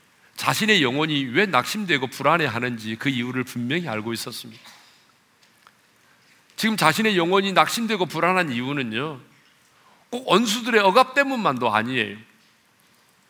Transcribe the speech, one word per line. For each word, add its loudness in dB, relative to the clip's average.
자신의 4
영혼이 2
왜 2
낙심되고 0
불안해하는지 -2
그 -4
이유를 -2
분명히 -4
알고 -6
있었습니다. -12
지금 0
자신의 4
영혼이 2
낙심되고 2
불안한 0
이유는요, -4
꼭 -10
원수들의 2
억압 4
때문만도 0
아니에요. -2